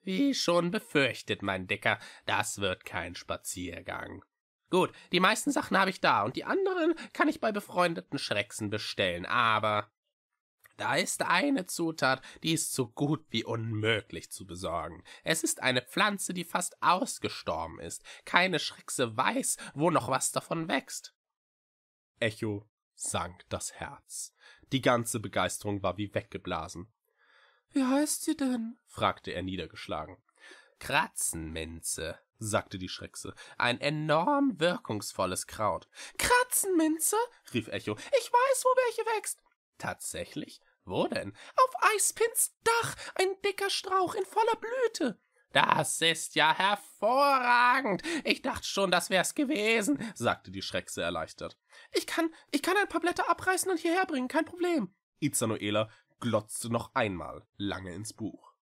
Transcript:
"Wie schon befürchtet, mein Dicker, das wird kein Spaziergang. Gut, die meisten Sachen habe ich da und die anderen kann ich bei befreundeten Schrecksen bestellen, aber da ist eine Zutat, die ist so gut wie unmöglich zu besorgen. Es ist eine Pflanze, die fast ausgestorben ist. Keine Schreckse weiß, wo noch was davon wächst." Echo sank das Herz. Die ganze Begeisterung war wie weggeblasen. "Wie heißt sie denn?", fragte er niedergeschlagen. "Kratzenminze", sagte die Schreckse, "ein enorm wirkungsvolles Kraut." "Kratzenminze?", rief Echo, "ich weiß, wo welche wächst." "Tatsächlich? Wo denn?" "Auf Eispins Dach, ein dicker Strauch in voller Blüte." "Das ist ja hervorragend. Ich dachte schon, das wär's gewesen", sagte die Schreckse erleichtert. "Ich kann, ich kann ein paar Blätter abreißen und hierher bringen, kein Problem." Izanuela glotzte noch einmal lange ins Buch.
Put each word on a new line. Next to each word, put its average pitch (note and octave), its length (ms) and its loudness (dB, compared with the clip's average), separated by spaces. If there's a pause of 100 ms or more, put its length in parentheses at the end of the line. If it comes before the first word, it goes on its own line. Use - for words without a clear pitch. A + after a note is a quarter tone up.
"Wie A#3+ 320 2
schon F3 380 2
befürchtet, C#3 720 0
mein F#2+ 240 4
Dicker, G2+ 320 2 (260)
das G#2 340 0
wird F#2+ 280 -2
kein F2 280 -6
Spaziergang. - 1080 -8 (460)
Gut, E3+ 220 4 (200)
die F3+ 80 4
meisten A3 320 4
Sachen B3 240 0
habe F#3+ 140 4
ich - 100 -8
da C3 220 4
und - 140 -2
die - 80 -6
anderen F4 500 0 (180)
kann E4+ 160 2
ich - 120 -2
bei A3+ 120 0
befreundeten F3+ 640 -2
Schrecksen G#2 520 -2
bestellen, F#2 560 0
aber A2 680 2 (840)
da A#2+ 200 0
ist F#3+ 260 -2
eine F#3+ 440 2
Zutat, D#3 560 0 (200)
die E3 120 2
ist - 180 -2
so B2 160 0
gut D3 420 -2
wie A2 140 -2
unmöglich A2+ 880 -2
zu - 160 -14
besorgen. F2 580 -6 (180)
Es - 220 0
ist - 180 -2
eine C3 200 2
Pflanze, G3 520 -2
die F3 100 -4
fast - 380 -6
ausgestorben F2 960 0
ist. - 240 -10 (220)
Keine F3+ 340 4
Schreckse - 580 -4
weiß, G#3 420 0 (160)
wo D#3 160 2
noch C3+ 180 0
was C3 240 0
davon E3 360 -4
wächst." - 460 -6 (1080)
Echo G#2+ 460 -2 (280)
sank - 560 -6
das - 240 -6
Herz. - 600 -12 (380)
Die C3+ 80 2
ganze A#2 400 2
Begeisterung G2+ 640 -2
war F#2 160 -2
wie G2+ 160 -6
weggeblasen. F2+ 760 -6 (840)
"Wie C4+ 80 2
heißt C#4+ 400 2
sie D#4+ 100 0
denn?", B3 520 -2
fragte - 460 -2
er F2 100 -4
niedergeschlagen. F2+ 760 -8 (600)
"Kratzenminze", E2 1400 -4 (200)
sagte G#2 400 -2
die F2+ 100 -6
Schreckse, - 460 -12 (240)
"ein A#2+ 240 0
enorm D#3 760 2
wirkungsvolles G#2 880 -2
Kraut." G2+ 400 -2 (300)
"Kratzenminze?", F#4+ 1000 2 (360)
rief - 160 -2
Echo, G2+ 240 -4
"ich - 400 -2
weiß, B4+ 320 4
wo B4+ 40 6 (140)
welche A4+ 200 0 (160)
wächst." - 240 -8 (340)
"Tatsächlich? - 840 -8 (240)
Wo A#2+ 200 0
denn?" G2 300 -6 (180)
"Auf A4 400 4
Eispins - 680 0
Dach, A4+ 320 2 (180)
ein F#4+ 300 0
dicker G4 240 -2
Strauch F#4+ 460 0
in F#4+ 100 -2
voller A4+ 320 2
Blüte." A4+ 640 -2 (320)
"Das - 480 4
ist D#3+ 340 0
ja D#3 200 6
hervorragend. B3 1500 2 (220)
Ich - 160 0
dachte - 260 -6
schon, G3 240 2
das F3 200 2
wär's F#3 240 2
gewesen", A3+ 680 2 (120)
sagte G2+ 360 0
die F#2+ 120 -8
Schreckse - 400 -4
erleichtert. E2+ 560 -6 (340)
"Ich - 140 -2
kann, E4 260 -2 (200)
ich D4+ 100 0
kann F#4+ 160 2
ein G4 100 2
paar - 140 -2
Blätter F4 260 0
abreißen F#4 420 0
und E4+ 100 0
hierher F4 260 2
bringen, C4 220 -4
kein D#4+ 180 0
Problem." E4+ 480 -2 (260)
Izanuela G#2+ 680 0 (300)
glotzte A2 500 -2
noch A#2 240 -2
einmal F2 520 -2 (100)
lange F#2+ 380 -6
ins G#2+ 180 -10
Buch. - 500 -12